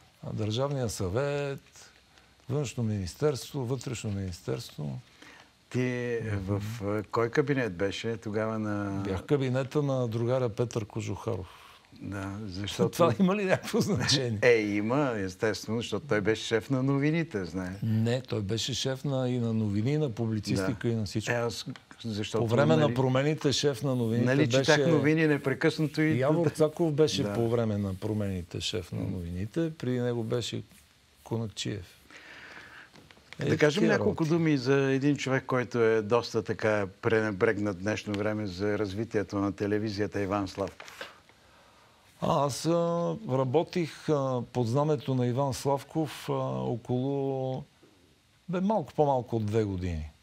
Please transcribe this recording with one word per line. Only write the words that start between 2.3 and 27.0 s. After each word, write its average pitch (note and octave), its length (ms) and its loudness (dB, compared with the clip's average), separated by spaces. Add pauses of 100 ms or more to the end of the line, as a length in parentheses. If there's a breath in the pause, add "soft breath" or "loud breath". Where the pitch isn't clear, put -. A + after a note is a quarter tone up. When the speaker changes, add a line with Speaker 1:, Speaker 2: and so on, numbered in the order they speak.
Speaker 1:
Външно B2+ 320 -2
министерство, A#2 840 -2
Вътрешно A#2 460 -6
министерство. G2+ 880 -6 (720 loud breath)
Speaker 2:
Ти B2 500 -2
в, G2+ 420 -2 (180)
Speaker 1:
Мгм. G2 100 -2
Speaker 2:
а, G#2+ 120 0
кой A#2 280 0
кабинет C3 460 0
беше G2 400 -2
тогава A2 420 -2
на G2+ 440 -2
Speaker 1:
Бях F#2+ 220 -4
кабинета C3+ 580 0
на C3 260 0
другаря A#2+ 400 0
Петър A2+ 380 -2
Кожухаров. G#2 600 -6 (540 loud breath)
Speaker 2:
Да, G2 440 -8
защото F#2+ 480 -2
Speaker 1:
Това D#3+ 280 4
има F#3+ 160 4
ли G#3 80 -2
някакво F#3+ 360 2
значение? A#2+ 580 0
Speaker 2:
<laughs> G#2 40 0
Е, B2 180 8
има, A2+ 560 2
естествено, G#2 640 -2
защото G#2+ 280 -4
той G#2+ 140 2
беше A2 240 2
шеф A2+ 260 0
на C3 120 2
новините, C#3 640 0
знае. F2+ 380 -6
Speaker 1:
Не, A2+ 380 2
той A2 220 -4
беше A2 320 -2
шеф C3+ 300 -4
на, C3 260 0
и B2 80 0
на A#2 140 0
новини, G#2+ 400 0
и D3+ 60 2
на D3+ 120 0
публицистика, G#2+ 760 -2
Speaker 2:
Да. A#2 60 2
Speaker 1:
и - 20 0
на A2 100 -2
всичко. A2+ 260 -4
Speaker 2:
Е, - 20 2
аз, A#2 320 -4 (380)
защото, G#2+ 340 -4
Speaker 1:
По A#2 80 2
време C#3+ 300 6
на D#3 60 6
Speaker 2:
нали, C3 120 4
Speaker 1:
промените C3 580 4
шеф C3 300 0
на C3+ 120 0
новините A#2 320 2
Speaker 2:
нали, C#3 240 4
четах C3+ 280 6
Speaker 1:
беше D3 120 4
Speaker 2:
новини D#3 360 4
непрекъснато D3+ 760 2
и D#3 180 4
Speaker 1:
Явор D#3 300 4
Цаков D#3 420 2
беше C#3+ 300 4